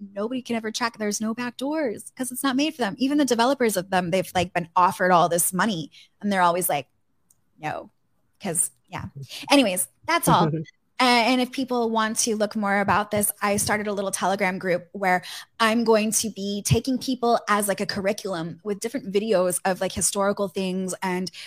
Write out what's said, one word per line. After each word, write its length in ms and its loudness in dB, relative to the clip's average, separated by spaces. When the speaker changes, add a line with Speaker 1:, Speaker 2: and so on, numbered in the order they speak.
Speaker 1:
Nobody 280 -4
can 140 -4
ever 160 -4
check. 260 -4
There's 220 -2
no 120 -4
back 240 -6
doors 600 -4
'cause 160 -6
it's 100 -10
not 140 0
made 180 0
for 80 -4
them. 160 -2
Even 200 2
the 60 4
developers 520 2
of 140 -4
them, 200 0
they've, 240 0
like, 180 0
been 220 -2
offered 380 4
all 160 6
this 240 0
money 400 -2
and 120 -2
they're 100 2
always 260 2
like, 200 -2
"No," 300 -8
'cause, 300 -4
yeah. 160 -10
Anyways, 360 4
that's 200 0
all. 260 6
Speaker 2:
<laughs> 60 -4
Speaker 1:
A-, 40 4
and 360 4
if 120 0
people 380 -2
want 300 0
to 160 0
look 200 -2
more 240 2
about 320 2
this, 280 0
I 180 2
started 280 -2
a 80 -2
little 160 -4
Telegram 480 0
group 340 -2
where 300 2
I'm 240 2
going 280 4
to 180 -2
be 360 -6
taking 320 2
people 500 0
as, 200 2
like, 120 0
a 60 -4
curriculum 800 -4
with 160 -6
different 320 -6
videos 520 2
of, 160 0
like, 120 -4
historical 560 0
things 540 -4
and 280 -2